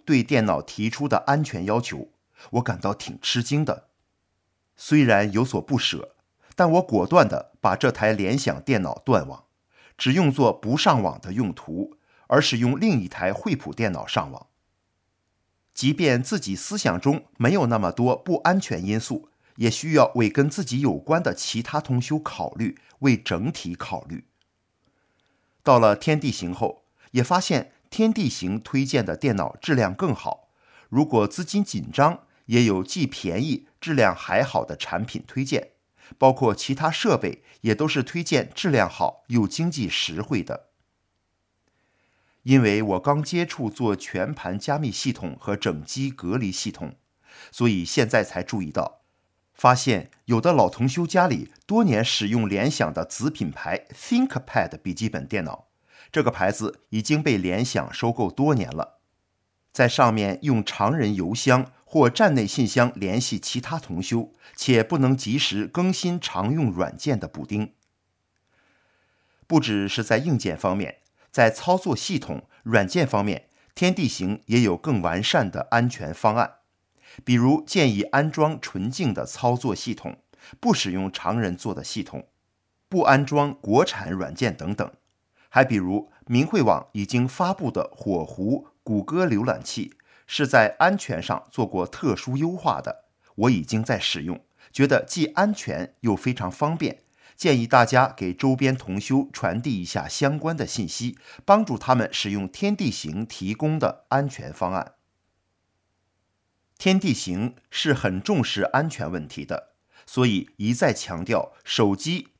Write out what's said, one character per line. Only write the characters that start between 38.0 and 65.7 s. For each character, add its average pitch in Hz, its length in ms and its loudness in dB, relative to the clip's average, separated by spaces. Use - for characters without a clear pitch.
推 170 200 -6
荐 - 300 -2
质 - 160 -2
量 107 200 2
好 - 380 -4
又 113 200 2
经 165 240 -4
济 120 180 -4
实 82 320 -4
惠 110 220 -2
的。 - 240 -12
因 131 180 6
为 107 200 4
我 95 180 0
刚 143 220 0
接 170 240 -2
触 120 240 -6
做 110 240 -2
全 - 400 -6
盘 92 240 -8
加 143 200 -2
密 147 120 -4
系 117 220 -4
统 85 260 -8
和 101 200 -4
整 78 260 -4
机 135 260 -6
隔 104 280 -6
离 104 140 -4
系 - 200 -6
统， - 240 -12
所 120 160 0
以 95 160 0
现 113 240 0
在 110 160 2
才 90 200 -8
注 104 180 -6
意 78 80 -6
到， - 320 -6
发 127 200 6
现 120 380 0
有 117 140 2
的 165 140 4
老 104 160 6
同 123 180 0
修 165 200 -2
家 180 200 2
里 98 240 -4
多 226 180 2
年 120 200 4
使 107 240 -2
用 110 200 2
联 101 220 0
想 90 240 -2
的 80 100 -4
子 123 260 -6
品 85 200 -4
牌 - 440 -8
ThinkPad 131 840 -2
笔 90 160 -6
记 110 160 -4
本 69 180 -8
电 95 160 -4
脑， - 240 -12
这 151 140 0
个 127 80 2
牌 95 180 0
子 - 420 -6
已 110 100 -2
经 151 200 0
被 135 160 2
联 92 280 -2
想 - 280 -4
收 113 200 0
购 98 180 -2
多 143 240 2
年 87 180 -2
了， - 260 -8
在 123 160 4
上 120 240 4
面 101 300 0
用 123 200 2
常 107 320 0
人 107 200 0
邮 92 200 -4
箱 127 380 2
或 131 260 4
站 185 240 4
内 110 140 2
信 123 180 0
箱 120 300 2
联 98 240 -2
系 123 180 -2
其 - 220 -8
他 165 180 -8
同 87 240 -8
修， 117 320 -2
且 117 260 4
不 156 160 0
能 131 200 4
及 123 200 -2
时 104 300 -2
更 185 240 0